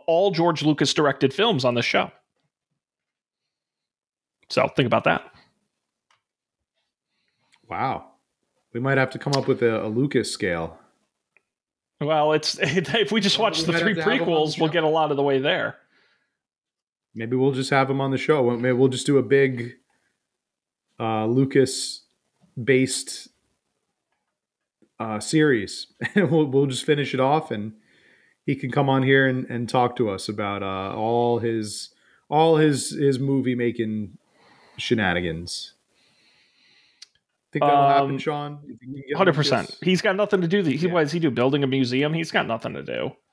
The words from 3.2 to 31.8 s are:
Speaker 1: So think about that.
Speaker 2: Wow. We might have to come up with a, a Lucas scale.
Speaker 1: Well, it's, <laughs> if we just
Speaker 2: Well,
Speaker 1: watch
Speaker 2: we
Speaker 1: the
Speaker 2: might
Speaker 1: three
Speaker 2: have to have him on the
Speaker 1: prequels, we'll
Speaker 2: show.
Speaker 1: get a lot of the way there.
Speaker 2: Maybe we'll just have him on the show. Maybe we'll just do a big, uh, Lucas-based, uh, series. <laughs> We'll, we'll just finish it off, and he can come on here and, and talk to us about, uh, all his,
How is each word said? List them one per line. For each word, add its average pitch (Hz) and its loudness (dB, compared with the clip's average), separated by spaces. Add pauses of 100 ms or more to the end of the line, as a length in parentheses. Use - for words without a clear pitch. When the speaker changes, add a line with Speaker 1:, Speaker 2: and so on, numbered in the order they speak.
Speaker 1:
So - 0
think 135 0
about 165 0
that. 160 0 (2500)
Speaker 2:
Wow. 104 -6 (680)
We 120 -6
might 135 2
have 131 2
to - -10
come 143 -6
up 135 -2
with 135 0
a, 113 2
a 110 -4
Lucas 123 0
scale. 85 -6 (1200)
Speaker 1:
Well, 151 2
it's, 151 -2
<laughs> - -10
if 180 0
we 220 0
just 190 0
Speaker 2:
Well, 220 2
Speaker 1:
watch 180 -2
Speaker 2:
we 160 -4
Speaker 1:
the 170 0
Speaker 2:
might 170 0
Speaker 1:
three 175 0
Speaker 2:
have 165 -4
to 156 0
have - 2
him 170 0
on 165 -2
the 175 0
Speaker 1:
prequels, 151 0
we'll 160 2
Speaker 2:
show. 147 -4
Speaker 1:
get 165 2
a 156 2
lot 156 2
of 143 -2
the 139 0
way 139 2
there. 135 -2 (1400)
Speaker 2:
Maybe 113 -4
we'll 135 2
just 135 -4
have 135 4
him 139 -2
on 135 -2
the 131 0
show. 135 0
Maybe 120 0
we'll 131 4
just 127 -4
do 143 4
a 127 4
big, 123 0 (1200)
uh, 110 -2
Lucas-based, - -2 (1700)
uh, 110 -4
series. 139 0 (160)
<laughs> - -8
We'll, 160 2
we'll 139 2
just 127 -6
finish 147 0
it 131 0
off, 147 0
and 110 -8 (680)
he 143 -2
can 131 -8
come 139 2
on 131 2
here 135 4
and, 131 -2
and 120 -6
talk 123 0
to 110 0
us 95 -6
about, 101 -4
uh, 95 -6
all 120 0
his, 110 -6 (380)